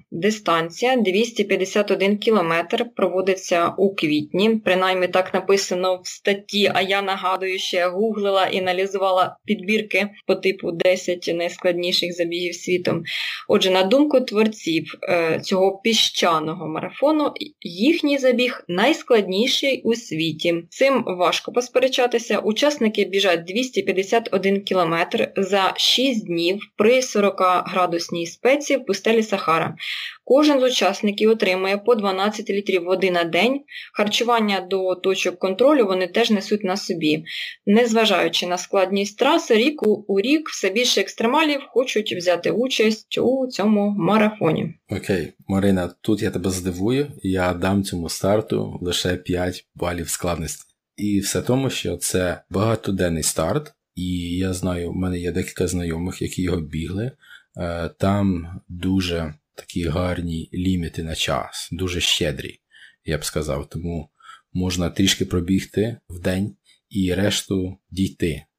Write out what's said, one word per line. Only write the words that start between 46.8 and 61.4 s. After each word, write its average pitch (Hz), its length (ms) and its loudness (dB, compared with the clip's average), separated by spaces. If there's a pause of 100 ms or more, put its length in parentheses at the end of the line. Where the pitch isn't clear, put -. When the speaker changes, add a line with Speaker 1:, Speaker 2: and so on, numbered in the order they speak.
Speaker 2:
я 92 300 0
дам 95 300 0
цьому 85 260 -6
старту 107 720 0
лише 90 340 -2
п'ять 90 500 -4 (100)
балів 87 340 -4
складності. 82 580 -6 (300)
І 101 220 0
все - 220 -2
тому, 127 280 0
що 85 280 -4
це 90 520 -2
багатоденний 98 720 0
старт, 101 500 -2 (220)
і 87 420 -4
я 92 160 -2
знаю, 90 380 -4
в 90 40 -6
мене 90 240 -2
є 87 120 -4
декілька - 360 -4
знайомих, 87 540 -4
які 85 200 -4
його 87 200 0
бігли. 80 500 -6 (460)
Е, 85 320 -6
там 98 580 0 (200)
дуже 87 640 -2 (220)
такі - 280 -8
гарні 85 720 -4
ліміти 90 500 -2
на 80 120 -6
час, - 560 -4